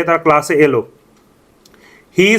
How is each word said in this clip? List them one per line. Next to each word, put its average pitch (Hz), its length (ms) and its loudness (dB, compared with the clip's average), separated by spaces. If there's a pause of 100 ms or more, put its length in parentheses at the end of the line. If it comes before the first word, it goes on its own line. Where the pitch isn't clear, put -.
তার 165 180 0
ক্লাসে 147 280 0 (120)
এলো। 131 160 0 (1400)
He 190 220 2